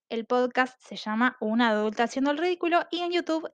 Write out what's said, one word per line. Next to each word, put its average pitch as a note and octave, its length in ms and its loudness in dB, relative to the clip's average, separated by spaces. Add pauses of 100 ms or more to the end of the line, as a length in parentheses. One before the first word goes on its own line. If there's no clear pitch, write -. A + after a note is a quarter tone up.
El A3+ 180 -4
podcast B3 540 0
se - 160 -16
llama A3+ 440 0
Una A3+ 300 2
adulta G#3+ 340 0
haciendo C4+ 260 0
el D4 80 0
ridículo F4 520 0
y E4+ 100 -4
en F4 120 -2
YouTube E4 420 -2